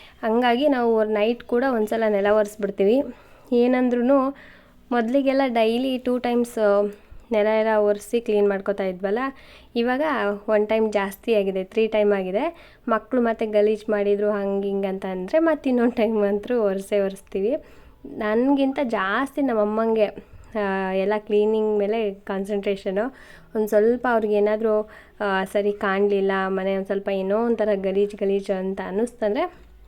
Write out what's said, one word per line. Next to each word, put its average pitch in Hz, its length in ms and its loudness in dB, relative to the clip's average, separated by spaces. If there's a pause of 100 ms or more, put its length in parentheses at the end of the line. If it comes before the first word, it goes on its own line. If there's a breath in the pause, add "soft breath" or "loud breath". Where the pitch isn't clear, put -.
(220 loud breath)
ಹಂಗಾಗಿ 240 460 2
ನಾವು 233 360 2
ನೈಟ್ 214 380 0
ಕೂಡ 247 280 -2
ಒಂದು 220 160 0
ಸಲ 226 220 -2
ನೆಲ 202 240 0
ಒರೆಸ್ಬಿಡ್ತೀವಿ. 208 720 2 (500 loud breath)
ಏನಂದ್ರೂ 254 840 2 (540 loud breath)
ಮೊದಲಿಗೆಲ್ಲ 262 560 2
ಡೈಲಿ 240 520 0
ಟೂ 247 200 -2
ಟೈಮ್ಸ್ 226 720 0 (420 loud breath)
ನೆಲ 208 140 2
ಎಲ್ಲ 220 320 2
ಒರೆಸಿ 208 420 0
ಕ್ಲೀನ್ 208 280 2
ಮಾಡ್ಕೊತಾ 196 360 -2
ಇದ್ವಲ್ಲ, 190 340 -4 (580 loud breath)
ಇವಾಗ 254 260 0 (460)
ಒನ್ 214 200 2
ಟೈಮ್ 220 240 2
ಜಾಸ್ತಿ 202 420 -2
ಆಗಿದೆ, 190 300 0
ತ್ರೀ 220 220 0
ಟೈಮ್ 214 260 2
ಆಗಿದೆ. 202 640 -4 (120)
ಮಕ್ಳು 226 320 0
ಮತ್ತೆ 226 260 0
ಗಲೀಜು 214 460 0
ಮಾಡಿದ್ರು 202 380 0
ಹಂಗೆ 196 380 -2
ಹಿಂಗೆ 196 200 -2
ಅಂತ 190 180 -6
ಅಂದ್ರೆ 185 320 -4
ಮತ್ತೆ 311 320 0
ಇನ್ನೊಂದು 240 220 2
ಟೈಮ್ 220 320 0
ಅಂತೂ 208 380 -2
ಒರೆಸೇ 196 380 -2
ಒರೆಸ್ತೀವಿ. 196 560 -4 (500 loud breath)
ನನಗಿಂತ 269 760 0
ಜಾಸ್ತಿ 226 600 -2
ನಮ್ಮ 240 180 0
ಅಮ್ಮಂಗೆ, 220 460 0
ಆ, 196 840 -6
ಎಲ್ಲ 190 260 0
ಕ್ಲೀನಿಂಗ್ 214 600 2
ಮೇಲೆ 208 360 0
ಕಾನ್ಸಂಟ್ರೇಷನು. 196 1000 -4 (420 loud breath)
ಒಂದು 214 120 0
ಸ್ವಲ್ಪ 226 420 2
ಅವ್ರಿಗೇನಾದ್ರೂ, 214 800 2 (300 loud breath)
ಆ, 190 240 0
ಸರಿ 202 280 0
ಕಾಣಲಿಲ್ಲ, 196 600 0 (140)
ಮನೆ 190 300 -2
ಒಂದು 190 100 -4
ಸ್ವಲ್ಪ 196 220 -4
ಏನೋ 196 380 0
ಒಂಥರ 220 280 0
ಗಲೀಜು 196 420 0
ಗಲೀಜು 196 420 -2
ಅಂತ 190 260 -4
ಅನ್ನಿಸ್ತಂದ್ರೆ 220 680 -2 (360 loud breath)